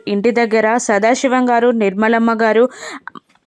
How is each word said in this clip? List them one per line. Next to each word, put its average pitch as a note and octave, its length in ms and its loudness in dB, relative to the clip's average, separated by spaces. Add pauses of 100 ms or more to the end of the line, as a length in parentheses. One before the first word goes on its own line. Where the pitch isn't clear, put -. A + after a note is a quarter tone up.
ఇంటి G3+ 240 -2
దగ్గర A3 460 0
సదాశివం A#3+ 720 0
గారు, A#3+ 180 2
నిర్మలమ్మ A3+ 680 0
గారు, A3+ 360 2 (840)